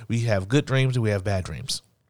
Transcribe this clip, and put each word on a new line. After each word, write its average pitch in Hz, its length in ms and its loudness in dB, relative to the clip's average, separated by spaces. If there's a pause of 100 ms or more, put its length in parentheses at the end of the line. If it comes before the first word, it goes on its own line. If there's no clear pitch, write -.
we 117 140 0
have 101 260 0
good 139 180 2
dreams 131 300 0
and 120 80 2
we 110 80 2
have 101 120 0
bad 95 200 0
dreams. - 380 -8 (280)